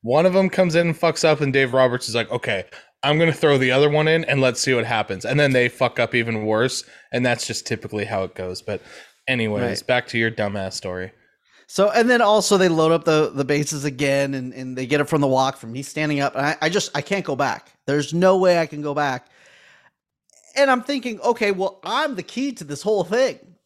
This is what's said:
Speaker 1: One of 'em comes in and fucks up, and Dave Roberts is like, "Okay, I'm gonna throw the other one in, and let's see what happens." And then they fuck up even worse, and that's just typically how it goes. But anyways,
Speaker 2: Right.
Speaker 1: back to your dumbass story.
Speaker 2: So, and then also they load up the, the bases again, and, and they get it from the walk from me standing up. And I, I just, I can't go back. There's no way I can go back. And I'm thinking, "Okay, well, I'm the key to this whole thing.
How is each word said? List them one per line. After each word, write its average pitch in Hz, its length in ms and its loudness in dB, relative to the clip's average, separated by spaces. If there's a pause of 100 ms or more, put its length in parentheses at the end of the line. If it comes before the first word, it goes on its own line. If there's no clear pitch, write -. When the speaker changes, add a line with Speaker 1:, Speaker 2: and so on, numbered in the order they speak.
Speaker 1:
One 131 240 2
of 180 80 4
'em 190 140 4
comes 180 260 0
in 170 140 2
and 160 100 -2
fucks 165 260 0
up, 156 160 4
and 139 120 0
Dave 131 220 2
Roberts 123 340 2
is 110 60 -8
like, 117 180 -2
"Okay, 113 320 -4 (380)
I'm 147 160 2
gonna 165 160 4
throw 143 240 4
the 127 120 2
other 143 200 4
one 156 180 2
in, 160 160 2
and 135 160 0
let's 127 200 2
see 131 120 0
what 117 140 0
happens." 107 400 -4
And 139 120 0
then 143 140 4
they 123 160 4
fuck - 320 -2
up 117 140 -2
even 113 320 -2
worse, 110 380 0 (280)
and 127 140 0
that's 120 200 -2
just - 200 -8
typically 107 400 -6
how 101 180 -4
it 90 100 -12
goes. 92 280 -10
But 101 180 -8 (460)
anyways, 113 560 -2
Speaker 2:
Right. - 40 -14
Speaker 1:
back 123 220 0
to 120 100 -4
your 113 120 0
dumbass 101 420 -6
story. 92 400 -10 (540)
Speaker 2:
So, 202 240 0
and 233 180 2
then 240 140 4
also 208 340 4
they 185 120 4
load 160 240 2
up 165 120 0
the, 156 300 2
the 135 100 -2
bases 143 400 -2
again, 139 480 -2
and, 127 220 -8
and 127 240 -12
they 127 80 -6
get 143 160 2
it - 80 2
from 156 100 2
the 143 60 4
walk 131 320 2
from 117 140 -14
me 135 100 -10
standing 151 380 -4
up. 139 140 -2
And 139 120 -2
I, 151 160 0
I 160 80 0
just, 190 260 -2
I 143 60 -4
can't 196 240 -4
go - 100 -4
back. 131 360 -4 (120)
There's 143 300 -2
no 185 240 4
way 180 200 4
I 165 60 0
can 147 160 -10
go 147 140 -6
back. 139 320 -2 (1300)
And 269 140 4
I'm 247 120 2
thinking, 247 380 -6
"Okay, 233 320 2
well, 185 320 -4
I'm 269 320 -2
the - 60 -8
key 269 300 -6
to 180 120 -14
this 143 180 -10
whole 202 220 0
thing. 226 340 0 (280)